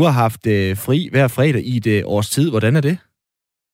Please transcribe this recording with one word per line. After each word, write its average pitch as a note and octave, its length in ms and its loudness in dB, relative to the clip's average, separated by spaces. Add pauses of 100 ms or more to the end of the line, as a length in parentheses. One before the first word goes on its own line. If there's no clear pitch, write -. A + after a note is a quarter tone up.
har E3 80 4
haft, A#2 360 0
øh, G2 300 0
fri C#3+ 340 -2
hver C3+ 160 2
fredag C3 340 0
i B2 160 -4
et, A2+ 100 -4
øh, G#2 180 2
års G#2 240 -2
tid. D3+ 200 0
Hvordan A2+ 260 0
er D#3 60 2
det? D#3 160 0 (760)